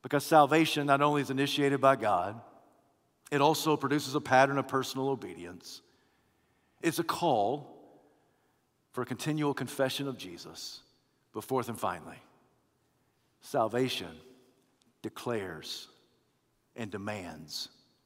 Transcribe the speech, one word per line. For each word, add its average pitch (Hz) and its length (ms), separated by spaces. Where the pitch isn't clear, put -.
Because 139 220
salvation 151 600
not 139 160
only 147 180
is 131 100
initiated 139 520
by 135 140
God, 104 440
it 143 120
also 151 340
produces 139 380
a 147 60
pattern 139 360
of 135 100
personal 135 440
obedience. 90 720
It's 165 180
a 170 60
call 143 720
for 127 100
a 117 40
continual 151 460
confession 135 560
of 127 80
Jesus. - 640
But 110 100
fourth 123 240
and 113 100
finally, 87 440
salvation 120 680
declares 98 840
and 110 140
demands 92 800